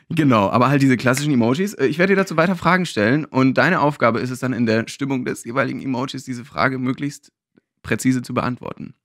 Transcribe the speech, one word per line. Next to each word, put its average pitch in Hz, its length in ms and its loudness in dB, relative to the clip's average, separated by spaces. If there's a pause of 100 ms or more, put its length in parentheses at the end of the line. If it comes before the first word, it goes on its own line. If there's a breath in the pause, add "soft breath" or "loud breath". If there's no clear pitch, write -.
Genau, 131 400 4
aber 123 180 4
halt 139 140 2
diese 131 160 4
klassischen 131 340 0
Emojis. 135 440 0
Äh, 135 100 -2
ich 143 140 -2
werde 190 140 2
dir 190 40 2
dazu 190 180 -2
weiter 175 220 2
Fragen 180 280 0
stellen 123 380 0
und 131 340 2
deine 160 220 2
Aufgabe 120 400 0
ist 123 100 -4
es 127 100 -8
dann, 131 120 -4
in 120 140 0
der 110 240 2
Stimmung 135 340 -4
des 131 220 -6
jeweiligen 127 360 -4
Emojis 135 440 -6
diese 120 180 -10
Frage 131 360 -2
möglichst 131 520 -6 (500)
präzise 127 400 0
zu 123 120 -12
beantworten. - 600 -6 (100)